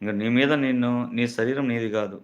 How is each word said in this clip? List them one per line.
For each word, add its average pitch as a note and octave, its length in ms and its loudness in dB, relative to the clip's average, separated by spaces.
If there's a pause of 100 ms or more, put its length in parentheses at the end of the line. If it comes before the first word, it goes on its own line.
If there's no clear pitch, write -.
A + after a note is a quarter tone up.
ఇంకా G#2 120 -4
నీ G#2+ 160 -2
మీద C3+ 240 4
నిన్ను, B2 600 0
నీ A#2+ 140 0
శరీరం B2+ 400 -2
నీది A#2 220 -2
కాదు, G#2 340 -4